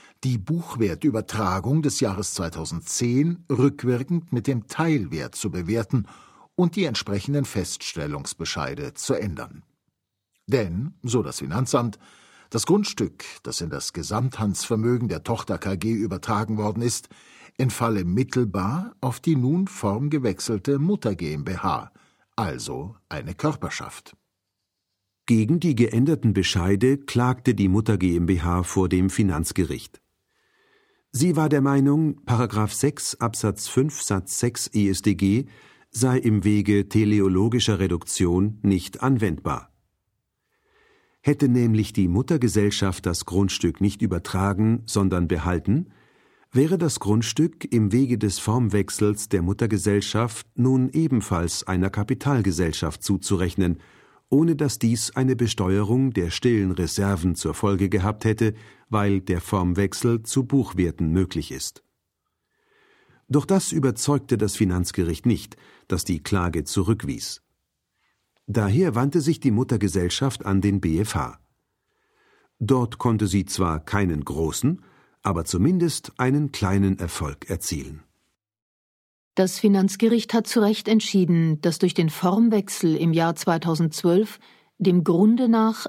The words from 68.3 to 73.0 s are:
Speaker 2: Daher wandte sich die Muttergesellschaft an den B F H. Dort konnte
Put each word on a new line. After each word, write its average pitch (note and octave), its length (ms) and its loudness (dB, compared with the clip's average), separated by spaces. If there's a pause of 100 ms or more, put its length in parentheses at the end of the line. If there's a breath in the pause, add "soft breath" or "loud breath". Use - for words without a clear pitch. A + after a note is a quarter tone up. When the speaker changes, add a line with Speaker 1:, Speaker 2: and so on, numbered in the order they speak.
Speaker 2:
Daher A2 500 2
wandte C#3+ 260 2
sich D3 180 0
die C3 120 2
Muttergesellschaft G#2 920 0
an G2 140 2
den G2 220 2
B E2 180 2
F G#2+ 160 -2
H. - 240 -6 (1200)
Dort A#2+ 380 0
konnte A2 300 0